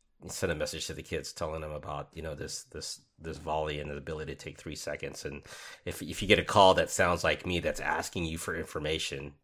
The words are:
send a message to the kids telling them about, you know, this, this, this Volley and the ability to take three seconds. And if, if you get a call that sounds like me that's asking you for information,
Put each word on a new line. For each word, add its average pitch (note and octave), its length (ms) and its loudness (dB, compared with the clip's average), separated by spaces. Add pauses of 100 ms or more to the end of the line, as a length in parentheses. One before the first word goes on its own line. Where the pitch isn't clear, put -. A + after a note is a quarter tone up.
(280)
send F2+ 240 -2
a D#2 40 -2
message D#2 320 -4
to D#2+ 60 -8
the C#2 100 -10
kids C#2+ 280 -6
telling D#2+ 300 -6
them D2+ 100 -8
about, D2 420 -8
you D#2 100 -10
know, D#2 120 -6
this, - 360 -8
this, - 300 -10 (180)
this D#2 180 -8
Volley D#2 420 -2
and D2 120 -6
the C#2+ 40 -8
ability D2+ 400 -8
to - 80 -16
take D#2 140 -12
three D2+ 180 -10
seconds. - 480 -8
And D2 200 -8 (420)
if, - 160 -6
if D#2+ 200 -6
you G2 60 0
get G2+ 120 10
a F2+ 40 2
call F#2+ 300 10
that E2 160 4
sounds F2 340 4
like D#2 220 2
me F2+ 140 2
that's D2+ 200 0
asking E2 460 -2
you D#2+ 120 -2
for E3+ 180 -4
information, D2+ 800 -4 (100)